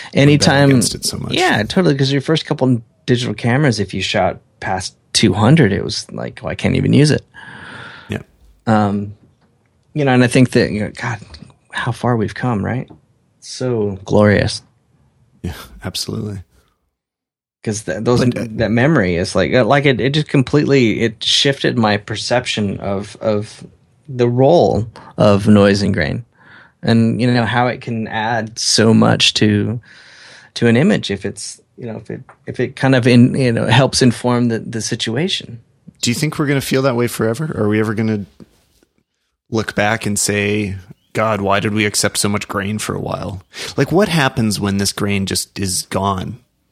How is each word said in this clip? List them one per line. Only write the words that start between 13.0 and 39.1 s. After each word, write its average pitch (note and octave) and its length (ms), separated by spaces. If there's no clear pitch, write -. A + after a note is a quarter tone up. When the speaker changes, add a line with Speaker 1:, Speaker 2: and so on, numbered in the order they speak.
Speaker 1:
So G#2+ 640
glorious. - 580
Speaker 2:
Yeah, F2+ 120
absolutely. G#2 600
Speaker 1:
'Cause G#2 200
th-, F2 200
those, B2 200
Speaker 2:
But, B2 140
uh, - 60
Speaker 1:
that A2 140
memory A#2 460
is F2 180
like, E2+ 180
uh, B2 120
like, C#3 200
it, B2 160
it C3+ 140
just D3+ 140
completely, C3 760
it A2+ 200
shifted C#3 540
my G#2+ 220
perception G#2 840
of, G2+ 400
of G#2+ 460
the B2 200
role B2 600
of G2+ 280
noise G2+ 360
and G2 100
grain, G2 320
and, A2+ 380
you B2 100
know, B2 140
how B2 220
it A#2+ 160
can A2+ 260
add A2 500
so A2+ 360
much A2 400
to, G#2+ 440
to A#2+ 140
an A2+ 80
image A#2+ 340
if G2 160
it's, - 340
you B2+ 100
know, A2 100
if A#2 140
it, B2+ 120
if B2 140
it B2 160
kind C3 180
of B2 120
in, B2 280
you B2+ 180
know, A2 140
helps B2 340
inform B2 480
the, A2+ 120
the A#2 200
situation. A#2 800
Speaker 2:
Do A#2+ 100
you A#2 40
think D3+ 240
we're D3+ 80
gonna C#3 160
feel C3 200
that C3 140
way A#2+ 120
forever? A#2+ 500
Are G#2+ 100
we G#2+ 100
ever A2 160
gonna G#2+ 300